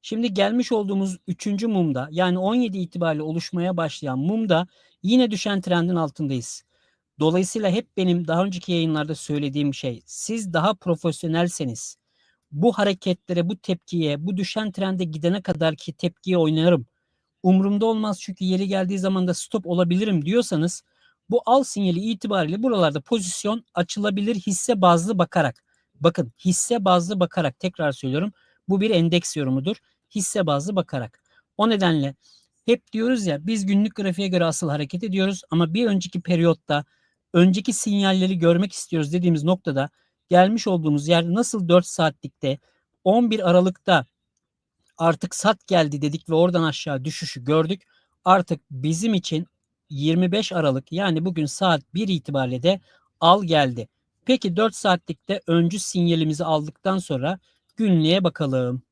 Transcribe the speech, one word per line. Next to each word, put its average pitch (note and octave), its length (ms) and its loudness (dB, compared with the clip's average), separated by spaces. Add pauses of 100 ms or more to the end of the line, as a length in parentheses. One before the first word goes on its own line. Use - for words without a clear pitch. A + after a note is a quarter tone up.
Şimdi A3+ 320 -4
gelmiş A#3 380 0
olduğumuz G3 540 -2
üçüncü G3+ 400 -4
mumda D#3 440 0
yani F3+ 280 2
on G3 160 0
yedi A3+ 240 0
itibariyle E3+ 440 -2
oluşmaya E3+ 540 -4
başlayan C#3+ 420 -4
mumda F3+ 480 0 (360)
yine A#3+ 280 4
düşen G3+ 300 -2
trendin F3 360 0
altındayız. C#3 680 -4 (560)
Dolayısıyla F#3 500 2
hep - 260 -4
benim F3 320 0
daha E3+ 160 0
önceki F3+ 280 -6
yayınlarda D#3 420 -2
söylediğim C#3+ 600 -4
şey, A#2+ 320 -8
siz G#3 460 -8
daha F3 220 2
profesyonelseniz E3 1200 -4 (560)
bu F#3 200 2
hareketlere, F3+ 760 -2
bu G3 80 -4
tepkiye, D#3+ 680 -4
bu G3 100 -4
düşen G3+ 360 -4
trende F#3+ 320 -4
gidene E3+ 380 -2
kadar D#3+ 340 -2
ki - 160 -12
tepkiye F3+ 460 -2
oynarım. D#3+ 480 4 (560)
Umurumda G3 440 4
olmaz G#3+ 340 -2
çünkü F#3+ 240 -10
yeri F#3 240 0
geldiği F#3+ 300 -2
zaman F#3 300 0
da F3 60 0
stop - 320 -6
olabilirim F3+ 580 0
diyorsanız F3 580 -2 (480)
bu A#3+ 160 0
al C4 180 4
sinyali F#3 360 -2
itibariyle G3+ 600 -2
buralarda F3 380 0
pozisyon G#3 640 -4 (100)
açılabilir G3+ 600 -2
hisse G3+ 460 -2
bazlı F3+ 380 4
bakarak. D#3 460 0 (360)
Bakın D#3 320 0 (120)
hisse F#3+ 400 -2
bazlı F3+ 360 2
bakarak E3 400 -2
tekrar D#3+ 320 -4
söylüyorum. D3 400 -4 (360)
Bu F#3+ 120 0
bir A3 100 0
endeks E3+ 460 2
yorumudur. C3+ 400 -2 (380)
Hisse G3 320 -2
bazlı D3+ 300 -2
bakarak. C3+ 440 -6 (360)
O G#3+ 120 2
nedenle E3 460 2 (520)
hep A#3 260 0
diyoruz A3+ 340 -2
ya D3+ 200 -2
biz G#3 200 -2
günlük G3+ 280 2
grafiğe G3 340 -4
göre F3+ 160 2
asıl E3 240 -2
hareket D3+ 360 -4
ediyoruz F#3+ 460 -2
ama E3 240 2
bir A#3 120 0
önceki F#3+ 340 -2
periyotta E3 640 0 (500)
önceki F#3 380 4
sinyalleri F#3+ 680 0
görmek E3+ 340 2
istiyoruz D3+ 400 -4
dediğimiz E3+ 320 2
noktada D#3 460 -2 (380)
gelmiş F#3+ 380 6
olduğumuz D#3 420 0
yer E3+ 160 4
nasıl F#3+ 440 -2
dört F3 180 6
saatlikte C#3+ 720 -4 (460)
on A3+ 260 4
bir G3 200 0
Aralık'ta F3+ 560 4 (920)
artık E3 360 0
sat G3+ 320 0
geldi D3+ 360 2
dedik C#3+ 260 -6
ve D#3+ 60 0
oradan E3+ 280 4
aşağı C#3+ 420 -4
düşüşü C#3+ 400 -10
gördük. D#3+ 380 0 (420)
Artık F3+ 360 2 (100)
bizim D#3+ 440 -2
için E3+ 320 -4 (440)
yirmi D#3+ 420 0
beş G#3 200 -4
Aralık, C#3+ 400 -2
yani E3+ 320 -2
bugün D#3+ 220 -2
saat E3 480 -2
bir G3 140 -2
itibariyle C3 540 -4
de F3+ 180 2 (400)
al F#3 240 6
geldi. C3+ 440 0 (360)
Peki G3+ 320 0
dört A3 180 2
saatlikte F#3 720 -2
öncü E3+ 320 2
sinyalimizi E3 680 0
aldıktan D#3+ 540 -2
sonra D#3 400 -4 (380)
günlüğe F3+ 480 2
bakalım. C3 680 -2